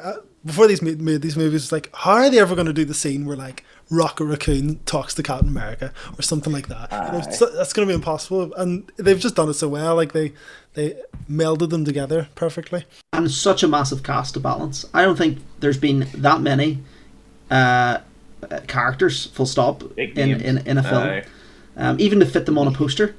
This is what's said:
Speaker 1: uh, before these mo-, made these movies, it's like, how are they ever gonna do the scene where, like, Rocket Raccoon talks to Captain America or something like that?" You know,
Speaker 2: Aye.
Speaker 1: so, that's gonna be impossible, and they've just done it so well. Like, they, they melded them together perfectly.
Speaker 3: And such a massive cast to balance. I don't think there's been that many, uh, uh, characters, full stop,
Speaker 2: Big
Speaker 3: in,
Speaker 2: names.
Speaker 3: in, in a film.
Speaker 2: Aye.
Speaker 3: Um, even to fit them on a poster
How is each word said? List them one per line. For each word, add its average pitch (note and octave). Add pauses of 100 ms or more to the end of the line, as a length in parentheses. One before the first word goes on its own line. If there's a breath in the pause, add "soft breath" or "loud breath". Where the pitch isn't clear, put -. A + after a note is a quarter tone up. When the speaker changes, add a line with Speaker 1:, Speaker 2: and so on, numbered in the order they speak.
Speaker 1:
uh, G3 (280)
before F3
these G3
mo-, D#3+
made D#3
these D3+
movies, D#3
it's -
like, D#3
how -
are B3+
they B3+
ever F#3
gonna E3+
do D#3
the D3
scene C#3+
where, C#3+
like, C3 (260 soft breath)
Rocket D#3+
Raccoon D3+
talks -
to -
Captain C3+
America C3+ (240 loud breath)
or C#3+
something D#3
like C#3
that?" A#2
You G#2
know, E3
Speaker 2:
Aye. -
Speaker 1:
so, A#3
that's F3+
gonna G#3
be F#3+
impossible, E3
and F3+ (120)
they've F#3+
just A3
done D#3
it D3+
so D#3
well. D#3
Like, E3
they, D#3 (420 loud breath)
they D3+ (340)
melded D#3+
them D#3+
together D3
perfectly. E3 (280 soft breath)
Speaker 3:
And E3
such F#3+
a E3
massive C#3
cast C3+
to C#3
balance. C3+
I E3+
don't F#3
think D#3+ (200)
there's C#3+
been C#3
that D3
many, D3+ (720 loud breath)
uh, B2 (520)
uh, -
characters, C3+
full C3
stop, B2+ (140)
Speaker 2:
Big B2+
Speaker 3:
in, C3+
Speaker 2:
names. C3
Speaker 3:
in, C3
in C3+
a C3+
film. C3
Speaker 2:
Aye. F#2+ (520 loud breath)
Speaker 3:
Um, B2+
even G3+
to F3
fit D#3+
them D3+
on C#3+
a C3+
poster G#3